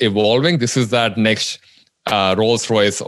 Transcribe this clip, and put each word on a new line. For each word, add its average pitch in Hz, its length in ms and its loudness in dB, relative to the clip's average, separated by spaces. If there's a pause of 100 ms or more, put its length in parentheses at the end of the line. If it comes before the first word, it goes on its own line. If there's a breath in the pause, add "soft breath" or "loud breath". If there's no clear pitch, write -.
evolving. 117 560 2
This 120 180 -2
is 123 140 0
that 113 280 0
next, 110 420 -2 (480 soft breath)
uh, 98 280 0
Rolls 110 320 0
Royce 104 400 0